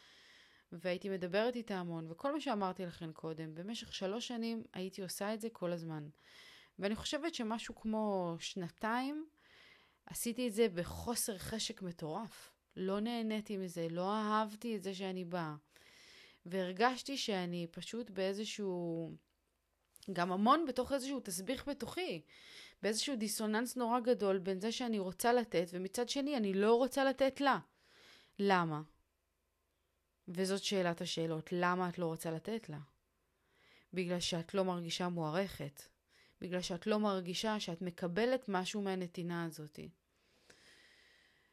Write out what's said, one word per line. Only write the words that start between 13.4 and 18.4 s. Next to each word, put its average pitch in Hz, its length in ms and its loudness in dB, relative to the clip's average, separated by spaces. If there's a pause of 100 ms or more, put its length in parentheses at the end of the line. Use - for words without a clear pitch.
מזה, 170 320 -2
לא 180 240 0
אהבתי 214 600 2
את 185 80 -4
זה 190 100 -2
שאני 185 320 -4
באה. 170 300 -2 (920)
והרגשתי 190 720 2
שאני 175 540 -2
פשוט 220 380 -8
באיזשהו... 185 1000 -2 (1040)